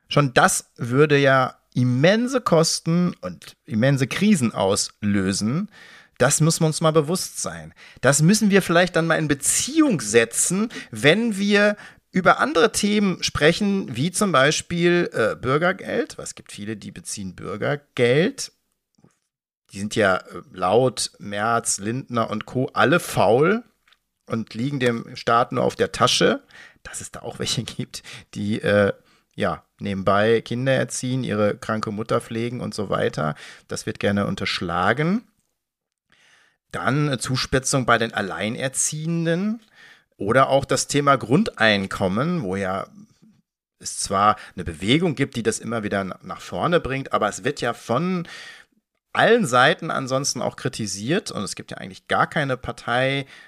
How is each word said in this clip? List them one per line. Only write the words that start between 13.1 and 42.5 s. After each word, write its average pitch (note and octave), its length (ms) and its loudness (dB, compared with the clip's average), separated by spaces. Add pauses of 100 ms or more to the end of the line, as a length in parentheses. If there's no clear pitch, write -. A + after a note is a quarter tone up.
sprechen, F#3+ 720 0
wie E3 160 -2
zum G3+ 180 0
Beispiel, E3+ 800 2
äh, G#2 220 0
Bürgergeld. F3 840 -2
Es - 160 -14
gibt - 160 -20
viele, G#2 240 -10
die G2+ 160 -14
beziehen F2+ 420 -12
Bürgergeld. B2+ 1200 -2 (1200)
Die G2+ 80 -14
sind G#2 160 -8
ja, F#2+ 220 4
äh, - 240 -14 (100)
laut G2+ 640 2
Merz, G#2+ 600 -2
Lindner A#2 520 -4
und G#2+ 160 -8
Co. B2+ 260 -4
alle B2+ 280 2
faul, C#3+ 640 2 (640)
und A2+ 280 -6
liegen C3 260 -4
dem A#2+ 360 -2
Staat A#2+ 360 0
nur B2 120 0
auf B2 120 -2
der G2 160 0
Tasche, F#3+ 500 2 (400)
dass - 180 -14
es - 100 -14
da - 100 -16
auch - 180 -12
welche - 240 -4
<laughs> - 20 -14
gibt, - 380 -10 (320)
die, G#2 260 -4
äh, G2+ 320 2 (420)
ja, F2 300 -4 (140)
nebenbei G2+ 640 2
Kinder B2+ 320 -2
erziehen, B2+ 500 -2
ihre G#2+ 340 0
kranke A2 340 -6
Mutter A2 300 -2
pflegen A#2 400 -6
und G#2+ 140 -8
so G2 140 -6
weiter. G#2+ 460 -2 (340)
Das - 180 -10
wird G#2+ 140 -6
gerne G2+ 260 0
unterschlagen. G#2 960 -2 (1500)
Dann, C#3 360 -2
äh, C3 100 -2
Zuspitzung C3 680 -2
bei A#2 120 4
den A2+ 160 -4
Alleinerziehenden D#3 1500 -4 (560)
oder B2 320 2
auch C3+ 160 2
das - 240 -2
Thema C#3+ 280 2
Grundeinkommen, A2 1300 2
wo F#2+ 140 -4